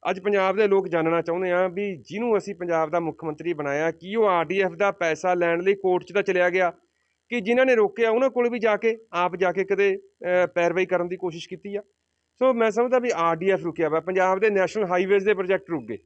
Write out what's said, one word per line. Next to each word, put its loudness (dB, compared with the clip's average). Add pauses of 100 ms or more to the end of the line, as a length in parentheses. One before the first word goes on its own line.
(100)
ਅੱਜ -4
ਪੰਜਾਬ 2
ਦੇ 4
ਲੋਕ 2
ਜਾਣਨਾ 2
ਚਾਹੁੰਦੇ -2
ਆ 2
ਵੀ -4
ਜਿਹਨੂੰ -2
ਅਸੀਂ -6
ਪੰਜਾਬ -2
ਦਾ 0
ਮੁੱਖ -8
ਮੰਤਰੀ -6
ਬਣਾਇਆ, -2
ਕੀ -8
ਉਹ 2
ਆਰ 2
ਡੀ -4
ਐਫ 0
ਦਾ 0
ਪੈਸਾ 0
ਲੈਣ 0
ਲਈ 2
ਕੋਰਟ 0
'ਚ -20
ਤਾਂ 0
ਚਲਿਆ 2
ਗਿਆ 0 (560)
ਕਿ -4
ਜਿਨ੍ਹਾਂ 2
ਨੇ 4
ਰੋਕਿਆ 2
ਉਹਨਾਂ 2
ਕੋਲ 0
ਵੀ -4
ਜਾ 2
ਕੇ, -2 (140)
ਆਪ -2
ਜਾ 2
ਕੇ -2
ਕਦੇ, 0
ਅਹ, -2
ਪੈਰਵਾਈ 0
ਕਰਨ -2
ਦੀ -8
ਕੋਸ਼ਿਸ਼ -8
ਕੀਤੀ -10
ਆ? -6 (560)
ਸੋ 4
ਮੈਂ 2
ਸਮਝਦਾ 2
ਵੀ -2
ਆਰ 2
ਡੀ 0
ਐਫ 0
ਰੁਕਿਆ -2
ਵਾ। 0
ਪੰਜਾਬ 0
ਦੇ 2
ਨੈਸ਼ਨਲ 0
ਹਾਈਵੇਜ਼ 2
ਦੇ 2
ਪ੍ਰੋਜੈਕਟ -2
ਰੁਕ -4
ਗਏ। -10